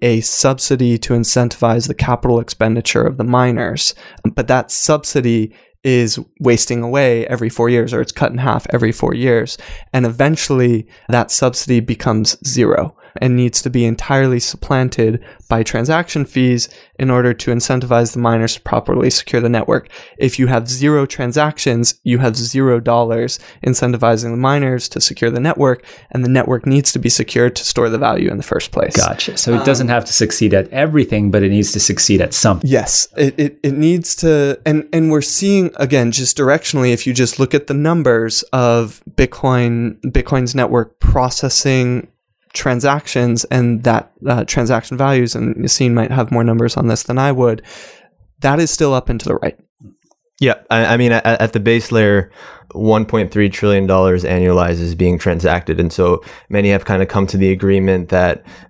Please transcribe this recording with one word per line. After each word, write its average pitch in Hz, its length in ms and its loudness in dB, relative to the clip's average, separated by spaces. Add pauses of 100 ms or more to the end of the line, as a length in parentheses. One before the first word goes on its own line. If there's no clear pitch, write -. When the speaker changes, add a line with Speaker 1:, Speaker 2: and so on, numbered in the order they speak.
Speaker 1:
a 117 180 2
subsidy 127 800 0
to - 160 -4
incentivize 117 720 0
the - 60 -6
capital 123 440 0
expenditure 113 640 -2
of 131 140 0
the 110 80 -4
miners. 123 720 0 (400)
But 123 140 -4
that 127 220 0
subsidy 123 840 -2 (280)
is 123 360 0 (200)
wasting 120 440 0
away 120 460 0
every 117 200 -4
four 117 220 0
years, 120 240 0
or 117 80 -2
it's - 100 -6
cut - 200 -2
in 127 60 -8
half 131 320 -2
every 117 220 0
four - 220 -2
years. 120 420 0 (360)
And 127 120 0
eventually 123 840 0 (220)
that 117 220 0
subsidy 127 500 0
becomes 110 560 -2 (100)
zero - 480 0 (240)
and 127 180 0
needs 123 260 0
to 131 80 -6
be 120 140 2
entirely 127 560 0
supplanted 123 840 -2 (240)
by 113 140 0
transaction 151 600 -2
fees 127 440 0 (300)
in 131 120 0
order 123 220 2
to 120 200 -4
incentivize 120 600 0
the 123 60 -6
miners 113 360 0
to - 80 -12
properly - 460 0
secure - 320 -2
the 117 80 0
network. - 400 0 (300)
If 127 180 0
you 160 120 2
have 120 200 0
zero 139 380 0
transactions, 131 960 -2
you 120 160 0
have 120 160 0
zero 123 460 0
dollars 117 580 0 (260)
incentivizing 117 680 0
the 117 40 -4
miners 131 520 0
to - 120 -8
secure - 300 -2
the 123 80 -2
network, 135 480 0 (240)
and 127 140 -2
the 123 40 0
network 127 380 0
needs 139 240 2
to - 80 -4
be 120 100 -2
secured 120 460 0
to - 100 -8
store 120 240 0
the 113 100 -2
value 117 340 0
in - 40 -6
the - 60 -6
first - 300 -6
place. - 240 -2
Speaker 2:
Gotcha. - 400 -2
So - 160 -2
it 113 80 2
Speaker 1:
Um, - 40 -4
Speaker 2:
doesn't 127 240 2
have 120 180 0
to - 60 -4
succeed - 400 2
at 95 180 2
everything, 131 600 0
but 98 140 2
it 98 60 2
needs 104 200 2
to - 80 -4
succeed 98 420 2
at - 140 -2
something. 98 340 0
Speaker 1:
Yes. - 380 0 (100)
It, 139 220 0
it, 143 240 -4
it 139 120 0
needs 170 420 0
to, 147 500 0
and, 151 260 0
and 160 200 2
we're 151 100 2
seeing, 196 540 0
again, 131 340 0
just 123 260 -2
directionally, 135 560 2
if 120 140 -2
you 127 60 0
just 123 260 0
look 135 160 0
at 147 140 -2
the 147 60 -4
numbers 139 680 0 (100)
of 117 600 0
Bitcoin, 120 880 0
Bitcoin's 127 560 -2
network 120 420 0
processing 127 1120 0 (440)
transactions 123 920 0
and 120 360 0
that, 113 300 0 (160)
uh, 123 160 0
transaction 120 520 -2
values, 131 380 0
and 117 220 -4
Yassine - 360 0
might 117 200 0
have 123 180 -2
more 117 140 2
numbers 117 320 0
on 131 100 0
this 113 160 0
than 123 160 -2
I 139 140 2
would, 120 300 0 (800)
that 139 180 2
is 156 100 0
still 143 240 0
up 127 140 -2
and 117 100 -2
to - 100 -6
the - 60 -2
right. - 240 -6 (800)
Speaker 3:
Yeah, 123 160 2 (160)
I, 113 240 2
I - 20 4
mean, 120 140 4
at, 117 160 2
at 113 260 2
the 113 60 -2
base 113 320 2
layer, 104 400 2 (400)
one 110 360 2
point 107 260 -2
three 104 160 2
trillion 98 400 0
dollars 92 340 4
annualized 87 560 2
is 85 160 -4
being 87 240 2
transacted. 85 600 -2
And 87 120 0
so 87 300 0 (260)
many 101 200 0
have 98 160 0
kind 95 180 0
of 95 60 -2
come 98 180 0
to 98 100 -4
the 95 140 2
agreement 95 600 0
that 90 340 0 (240)